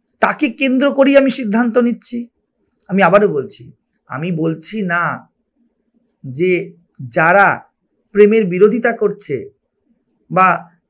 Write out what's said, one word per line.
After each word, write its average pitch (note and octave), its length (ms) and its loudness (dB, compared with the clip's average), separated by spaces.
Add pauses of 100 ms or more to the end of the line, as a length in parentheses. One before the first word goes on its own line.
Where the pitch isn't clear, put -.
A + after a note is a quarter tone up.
(200)
তাকে G3+ 280 -2
কেন্দ্র C4 420 -2
করেই C#4 260 2
আমি C4+ 140 4
সিদ্ধান্ত A#3 480 -2
নিচ্ছি। A#3+ 500 -4 (600)
আমি G3 140 -2
আবারও G3 260 4
বলছি, C#3 440 -8 (380)
আমি C#3 220 -8
বলছি E3 500 -6
না E3+ 460 -4 (960)
যে E3 480 -4 (360)
যারা F3+ 400 2 (680)
প্রেমের G#3 300 4
বিরোধিতা G#3 480 2
করছে F3+ 440 -4 (920)
বা F#3 180 2 (420)